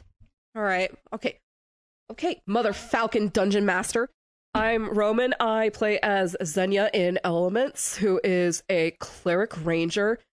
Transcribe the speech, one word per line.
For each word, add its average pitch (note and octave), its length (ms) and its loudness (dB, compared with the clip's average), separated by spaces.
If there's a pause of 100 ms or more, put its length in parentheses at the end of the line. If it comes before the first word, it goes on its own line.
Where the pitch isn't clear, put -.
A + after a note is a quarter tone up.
(560)
All G#3+ 60 -4
right. F#3 280 0 (220)
Okay. - 260 -6 (720)
Okay, D#4 360 -4
Mother G#3+ 260 2
Falcon A3+ 560 -2
Dungeon G3+ 380 2
Master. G3+ 420 0 (460)
I'm A3 340 0
Roman. A3 500 2
I A3 300 2
play G#3+ 320 0
as F#3+ 420 0
Xenia G3 520 0
in F3+ 280 2
Elements, F#3 760 0
who F#3+ 260 2
is F3 460 0
a E3 220 2
cleric F3+ 720 -4
ranger. E3+ 540 0 (160)